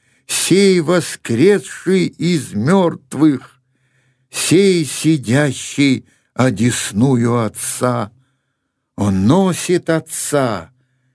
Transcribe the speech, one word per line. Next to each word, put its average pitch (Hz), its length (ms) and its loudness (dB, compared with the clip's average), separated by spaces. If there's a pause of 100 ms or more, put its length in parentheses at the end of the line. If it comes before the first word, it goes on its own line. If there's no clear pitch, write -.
(280)
сей 190 540 2
воскресший 170 1200 0
из 156 480 -4
мертвых, 156 1080 0 (680)
сей 180 560 2
сидящий 135 1200 -2 (300)
одесную 120 1080 0
Отца. 117 680 -4 (840)
Он 98 300 0
носит 175 640 0
Отца 135 840 -4 (440)